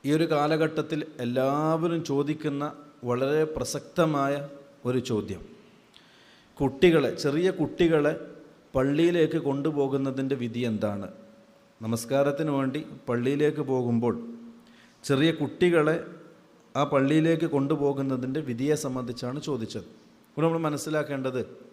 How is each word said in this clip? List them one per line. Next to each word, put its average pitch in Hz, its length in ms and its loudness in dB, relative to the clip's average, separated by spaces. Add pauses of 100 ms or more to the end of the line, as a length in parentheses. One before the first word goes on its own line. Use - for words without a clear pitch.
ഈ 143 80 2
ഒരു 165 180 2
കാലഘട്ടത്തിൽ 156 720 0 (140)
എല്ലാവരും 151 840 0
ചോദിക്കുന്ന 143 680 -2 (320)
വളരെ 135 400 2
പ്രസക്തമായ 143 1040 -2 (380)
ഒരു 127 140 0
ചോദ്യം. 98 420 -4 (1200)
കുട്ടികളെ, 143 540 4
ചെറിയ 165 360 0
കുട്ടികളെ 160 640 2 (600)
പള്ളിയിലേക്ക് 160 640 4
കൊണ്ടുപോകുന്നതിൻ്റെ 139 1000 0
വിധി 120 240 -6
എന്താണ്? 104 480 -2 (760)
നമസ്കാരത്തിന് 139 680 0
വേണ്ടി 139 340 -2 (240)
പള്ളിയിലേക്ക് 143 520 0
പോകുമ്പോൾ 120 760 0 (680)
ചെറിയ 143 280 2
കുട്ടികളെ 156 720 2 (720)
ആ 139 80 2
പള്ളിയിലേക്ക് 156 640 4
കൊണ്ടുപോകുന്നതിൻ്റെ 139 920 0
വിധിയെ 135 360 0
സംബന്ധിച്ചാണ് 127 680 -6
ചോദിച്ചത്. 113 420 -6
ഇവിടെ - 640 -8
നമ്മൾ 165 120 2
മനസ്സിലാക്കേണ്ടത് 143 880 -4 (280)